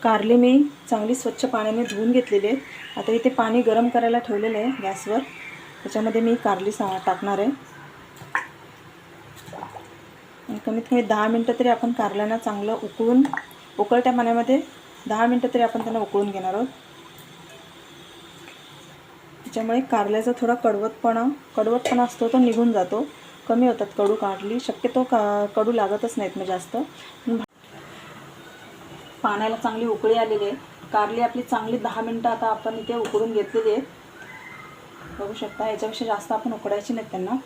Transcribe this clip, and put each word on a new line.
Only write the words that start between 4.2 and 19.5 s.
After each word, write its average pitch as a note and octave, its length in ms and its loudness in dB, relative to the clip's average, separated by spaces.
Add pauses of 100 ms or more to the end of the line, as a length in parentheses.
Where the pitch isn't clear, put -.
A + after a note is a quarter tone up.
आहे A3+ 120 -2 (120)
गॅसवर, G3 360 -4 (640)
त्याच्यामध्ये A3 380 0
मी A#3 140 4
कारली G3+ 380 0
सा-, F#3+ 340 -4
टाकणार G3 320 0
आहे. G#3 100 2 (3000)
आणि G#3+ 180 -8
कमीत A3+ 240 -2
कमी A#3+ 120 4
दहा G#3+ 260 2
मिनटं A#3 300 2
तरी B3 100 4
आपण A#3 240 2
कारल्यांना G#3 440 0
चांगलं G#3+ 460 -4
उकळून, A#3 400 4 (560)
उकळत्या A#3+ 340 4
पाण्यामध्ये A#3 480 2 (480)
दहा A3 180 2
मिनटं B3 280 2
तरी A#3+ 80 4
आपण A3+ 200 0
त्यांना A3+ 180 -4
उकळून G3+ 300 0
घेणार F#3 240 -4
आहोत. A#3 120 0 (2750)
त्याच्यामुळे A3+ 360 0